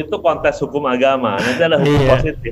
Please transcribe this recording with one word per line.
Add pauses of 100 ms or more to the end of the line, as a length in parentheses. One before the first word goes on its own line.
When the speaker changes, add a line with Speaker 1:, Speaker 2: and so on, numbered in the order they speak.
Speaker 1:
itu
konteks
hukum
agama,
nanti
ada
hukum
Speaker 2:
Iya.
Speaker 1:
positif.